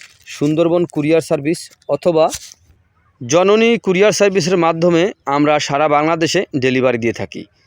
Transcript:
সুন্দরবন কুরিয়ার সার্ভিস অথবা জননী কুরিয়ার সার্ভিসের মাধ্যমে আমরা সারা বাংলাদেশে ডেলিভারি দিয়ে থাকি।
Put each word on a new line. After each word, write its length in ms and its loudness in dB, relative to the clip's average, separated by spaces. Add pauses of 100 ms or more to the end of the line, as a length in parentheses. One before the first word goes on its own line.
(280)
সুন্দরবন 640 0
কুরিয়ার 320 0
সার্ভিস 360 -4 (300)
অথবা 360 0 (960)
জননী 500 2 (120)
কুরিয়ার 300 2
সার্ভিসের 440 0
মাধ্যমে 460 2 (220)
আমরা 340 2
সারা 280 0
বাংলাদেশে 540 0 (220)
ডেলিভারি 360 0
দিয়ে 200 -2
থাকি। 220 -12 (260)